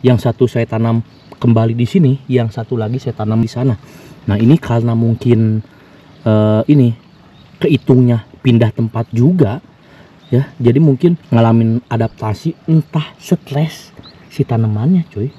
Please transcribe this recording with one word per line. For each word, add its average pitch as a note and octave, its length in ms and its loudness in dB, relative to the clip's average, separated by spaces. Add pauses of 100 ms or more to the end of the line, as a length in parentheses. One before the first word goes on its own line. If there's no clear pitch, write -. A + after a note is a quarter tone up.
Yang B2 240 2
satu A#2+ 240 0
saya A#2 160 -4
tanam A2+ 400 -2 (320)
kembali A#2 400 0
di A#2+ 80 0
sini, C#3 400 0
yang A#2+ 240 -2
satu A#2 240 -10
lagi A2+ 240 -4
saya B2 240 -8
tanam A2 160 -2
di A2+ 100 0
sana. B2 300 -4 (480)
Nah G2+ 160 -2
ini C3 160 4
karena A#2 400 -2
mungkin, A2+ 640 0 (640)
eh, G#2+ 400 2
ini A#2+ 480 0 (480)
kehitungnya B2 640 2 (160)
pindah A#2 320 2
tempat A2+ 400 -4
juga C3 480 0 (720)
ya, C3 240 -2
jadi A#2+ 240 2
mungkin D#3+ 320 2 (160)
ngalamin A2+ 480 2 (160)
adaptasi, A2+ 720 -6
entah D#3 560 -2
stres - 720 -6 (400)
si - 80 -6
tanamannya A#2 720 -2
cuy. A2 260 -8